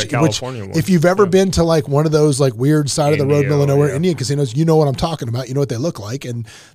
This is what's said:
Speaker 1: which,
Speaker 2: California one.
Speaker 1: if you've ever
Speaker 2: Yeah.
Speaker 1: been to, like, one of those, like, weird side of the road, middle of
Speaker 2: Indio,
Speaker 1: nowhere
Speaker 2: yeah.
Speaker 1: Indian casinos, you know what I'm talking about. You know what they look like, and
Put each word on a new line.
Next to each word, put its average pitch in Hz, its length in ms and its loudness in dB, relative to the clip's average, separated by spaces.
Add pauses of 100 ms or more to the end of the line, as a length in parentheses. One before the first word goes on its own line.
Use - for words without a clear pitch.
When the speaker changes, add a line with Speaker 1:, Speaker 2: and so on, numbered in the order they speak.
Speaker 1:
which, - 40 -10
Speaker 2:
California 123 560 -2
one. 98 120 -6
Speaker 1:
if 165 120 0
you've 175 160 4
ever 190 180 4
Speaker 2:
Yeah. 185 60 0
Speaker 1:
been 190 220 2
to, 170 120 2
like, 165 240 0
one 143 200 2
of 151 40 -4
those, 151 280 2
like, 135 160 0
weird 143 340 0
side 147 240 0
of 147 60 0
the 139 60 0
road, 147 180 2
middle 147 140 0
of 143 40 2
Speaker 2:
Indio, 143 140 2
Speaker 1:
nowhere 143 140 2
Speaker 2:
yeah. 127 60 -4
Speaker 1:
Indian 170 220 0
casinos, 135 380 -2
you 160 100 0
know 160 120 4
what 151 100 4
I'm 131 80 -2
talking 151 340 -4
about. 123 180 -6
You 131 60 -8
know 139 80 -2
what 139 80 -2
they 123 80 -6
look 156 220 -6
like, 110 260 -10
and 117 220 -10 (280)